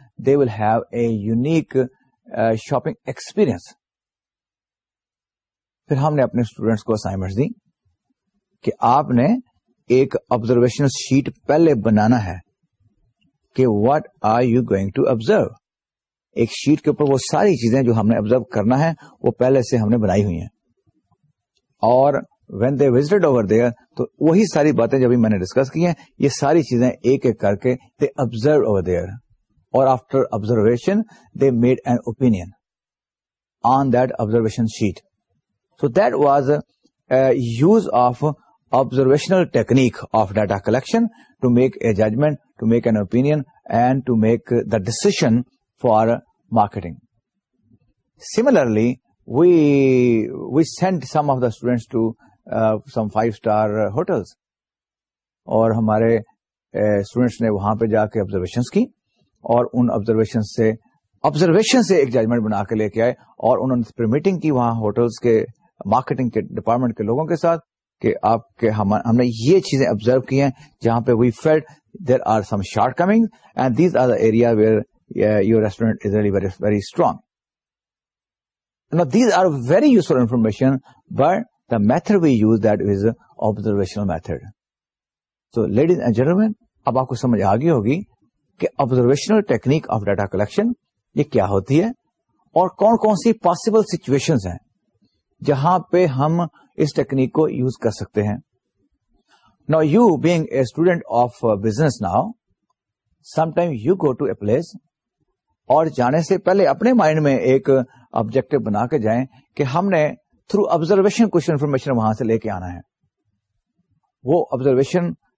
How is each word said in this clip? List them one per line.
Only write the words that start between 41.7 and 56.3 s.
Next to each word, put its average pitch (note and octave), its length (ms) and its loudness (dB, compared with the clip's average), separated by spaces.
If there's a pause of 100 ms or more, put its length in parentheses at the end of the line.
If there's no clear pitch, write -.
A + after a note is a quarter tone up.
a A2+ 100 0
judgment, A2+ 420 0 (260)
to A#2 40 -4
make A#2 200 2
an A2 200 2
opinion C#3 320 0 (340)
and B2 240 2
to B2+ 300 -2
make A#2 440 0
the G#2+ 100 0
decision A#2+ 640 0 (400)
for A2+ 240 2 (520)
marketing۔ G2 360 -2 (1400)
Similarly, D#3 540 2 (360)
we، E3+ 220 4 (1000)
we D#3 120 2 (160)
sent F3 240 -2
some D3 260 -2
of C3 100 -2
the B2 100 0
students B2 340 -4 (100)
to، A2+ 180 -2 (440)
uh، A2 220 0 (200)
some A2 100 -2 (100)
five A#2 120 0
star G#2+ 380 -2 (220)
hotels، B2+ 340 -4 (1200)
اور A2+ 260 0
ہمارے، A2+ 460 0
uh، - 800 -4